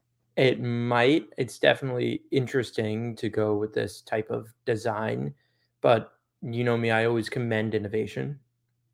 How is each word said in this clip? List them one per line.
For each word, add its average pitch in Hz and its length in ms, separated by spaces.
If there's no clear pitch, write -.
It 123 240
might. 120 760
It's - 240
definitely 123 640
interesting 117 840
to 113 120
go 107 260
with 107 180
this 110 280
type 110 300
of 113 220
design, 113 680
but 120 300
you 120 220
know 120 120
me, 117 140
I 113 140
always 117 240
commend 110 460
innovation. 110 680